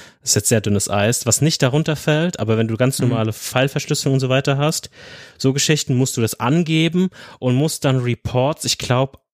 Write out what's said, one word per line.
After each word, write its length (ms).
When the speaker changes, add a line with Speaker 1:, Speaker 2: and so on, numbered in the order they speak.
Speaker 1:
ist 140
jetzt 100
sehr 140
dünnes 280
Eis, 360
was 160
nicht 200
darunter 360
fällt, 420
aber 180
wenn 120
du 80
ganz 200
Speaker 2:
Mhm. 120
Speaker 1:
normale 240
File-Verschlüsselung 800
und 80
so 80
weiter 280
hast, 340
so 140
Geschichten, 440
musst 200
du 60
das 180
angeben 720
und 160
musst 280
dann 140
Reports, 680
ich 140
glaub, 560